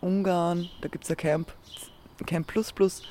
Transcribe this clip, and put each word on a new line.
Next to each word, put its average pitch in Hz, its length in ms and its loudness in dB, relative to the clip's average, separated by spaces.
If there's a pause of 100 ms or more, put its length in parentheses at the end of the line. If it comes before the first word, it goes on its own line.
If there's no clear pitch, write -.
Ungarn, 175 680 2 (120)
da 156 80 -4
gibt's - 200 -10
ja 165 60 0
Camp, 156 380 0 (760)
Camp 165 200 0
Plus - 260 0
Plus - 380 4